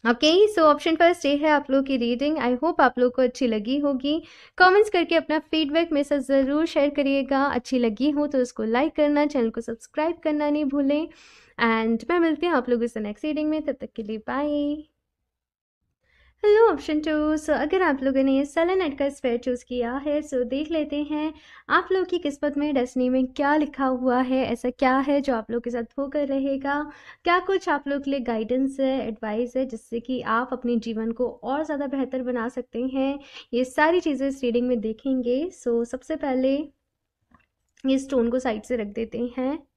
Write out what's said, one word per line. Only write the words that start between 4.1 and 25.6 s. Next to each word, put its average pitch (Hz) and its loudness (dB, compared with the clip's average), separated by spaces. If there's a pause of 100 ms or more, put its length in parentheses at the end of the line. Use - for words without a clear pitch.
कमेंट्स 392 6
करके 339 2
अपना 311 2
फीडबैक 320 0
मेरे 285 2
साथ 285 0
ज़रूर 277 2
शेयर 294 2
करिएगा। 277 0
अच्छी 254 -2
लगी 233 0
हो 294 0
तो 285 -2
उसको 247 -2
लाइक 247 0
करना, 294 4
चैनल 262 0
को 233 -6
सब्सक्राइब 302 -4
करना 294 0
नहीं 294 0
भूलें। 285 0 (520)
And 226 0
मैं 349 2
मिलती 320 2
हूँ 339 0
आप 254 0
लोगों 240 0
से 226 -8
नेक्स्ट 208 -8
रीडिंग 302 -2
में, 311 -2
तब 285 -4
तक 220 -12
के 226 -8
लिए 220 -8
बाय। 294 -4 (1600)
हेलो 427 8
ऑप्शन 302 -2
टू, 311 -2 (260)
so 311 -6
अगर 302 2
आप 285 2
लोगों 269 2
ने 269 2
सेलेनाइट 339 0
का 277 0
स्फीयर 247 -2
चूज़ 247 -4
किया 247 -4
है, 294 -2
so 269 -4
देख 294 -4
लेते 302 -2
हैं 302 -4 (360)
आप 339 2
लोगों 370 2
की 359 -4
किस्मत 285 -4
में, 294 -2
डेस्टिनी 254 0
में 254 2
क्या 277 0
लिखा 285 0
हुआ 254 2
है, 262 0
ऐसा 240 -4
क्या 262 2
है 277 2
जो 269 -2
आप 220 -6
लोगों 233 -2